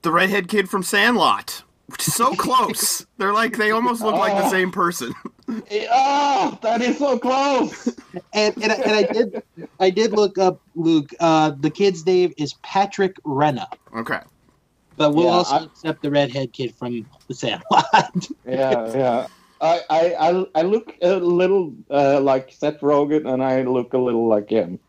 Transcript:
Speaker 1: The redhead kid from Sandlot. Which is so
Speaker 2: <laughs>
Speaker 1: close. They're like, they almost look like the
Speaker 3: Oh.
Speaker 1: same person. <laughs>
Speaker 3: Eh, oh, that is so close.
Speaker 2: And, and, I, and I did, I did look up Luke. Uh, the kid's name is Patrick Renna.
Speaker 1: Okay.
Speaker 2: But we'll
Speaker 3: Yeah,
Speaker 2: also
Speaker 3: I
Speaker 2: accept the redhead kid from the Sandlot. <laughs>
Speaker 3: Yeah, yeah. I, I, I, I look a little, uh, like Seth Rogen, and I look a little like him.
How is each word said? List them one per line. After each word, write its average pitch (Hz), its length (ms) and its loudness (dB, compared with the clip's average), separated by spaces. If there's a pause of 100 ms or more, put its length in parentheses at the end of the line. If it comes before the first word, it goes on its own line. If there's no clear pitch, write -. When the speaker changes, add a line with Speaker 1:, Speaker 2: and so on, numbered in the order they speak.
Speaker 1:
The 170 100 -2
redhead 185 360 0
kid 202 200 0
from 196 140 -4
Sandlot. 202 800 0 (240)
Which - 220 -8
is 156 60 -2
so 240 200 0
Speaker 2:
<laughs> - 20 -4
Speaker 1:
close. - 720 -2 (120)
They're 196 140 -2
like, 226 240 0
they 214 140 0
almost 233 320 0
look 185 140 0
like 196 200 0
the 196 100 0
Speaker 3:
Oh. - 40 0
Speaker 1:
same 185 200 0
person. 175 480 -4
<laughs> - 60 -20 (460)
Speaker 3:
Eh, 214 200 -4
oh, 277 720 2
that 226 180 0
is 247 160 0
so 277 220 0
close. 262 680 0 (460)
Speaker 2:
And, 208 300 0
and, 214 100 0
I, - 40 2
and 226 180 0
I 208 80 4
did, 214 400 -2 (380)
I 190 100 4
did 208 220 0
look 202 260 0
up 185 240 2 (120)
Luke. 160 360 0 (100)
Uh, 160 300 4 (100)
the 151 80 0
kid's 170 380 0
name 180 320 2
is 143 240 -4
Patrick 196 640 -2
Renna. 139 420 0 (280)
Speaker 1:
Okay. 113 260 -6 (760)
Speaker 2:
But 151 160 2
we'll 165 140 4
Speaker 3:
Yeah, 175 60 4
Speaker 2:
also 175 240 2
Speaker 3:
I 160 80 0
Speaker 2:
accept 156 360 -8
the 147 100 -4
redhead 139 440 0
kid 120 200 -8
from 120 300 -8 (240)
the 127 60 -10
Sandlot. - 1000 0
<laughs> - 100 -20
Speaker 3:
Yeah, 127 500 -2
yeah. 127 300 0 (340)
I, 165 200 2 (100)
I, 165 240 2 (160)
I, 185 240 0
I 160 80 2
look 208 400 -2
a 180 140 2
little, 180 580 2 (160)
uh, 143 320 4
like 131 280 0
Seth 151 300 -6
Rogen, 143 500 2
and 131 140 0
I 131 200 2
look 123 280 -2
a 131 60 0
little 117 300 0
like 107 200 2
him. 92 300 -2 (100)